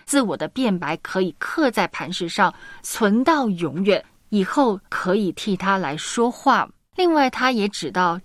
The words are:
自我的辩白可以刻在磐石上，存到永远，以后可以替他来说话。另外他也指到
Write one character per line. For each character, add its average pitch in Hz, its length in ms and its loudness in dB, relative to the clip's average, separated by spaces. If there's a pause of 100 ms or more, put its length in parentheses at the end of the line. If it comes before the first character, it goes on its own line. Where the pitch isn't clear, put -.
自 277 160 2
我 185 160 0
的 233 100 -4
辩 226 320 0
白 160 200 -4
可 - 240 -4
以 180 160 -2
刻 294 320 0
在 202 180 0
磐 - 240 -10
石 175 160 -6
上， 180 260 2 (280)
存 226 420 0
到 294 240 2
永 170 340 -2
远， 190 220 2 (240)
以 202 160 0
后 226 340 2 (120)
可 190 260 0
以 196 160 0
替 196 240 -4
他 190 220 0
来 151 180 -4
说 233 340 -2
话。 233 380 2 (280)
另 349 160 4
外 285 160 4
他 254 220 0
也 208 200 0
指 147 200 -8
到 180 340 0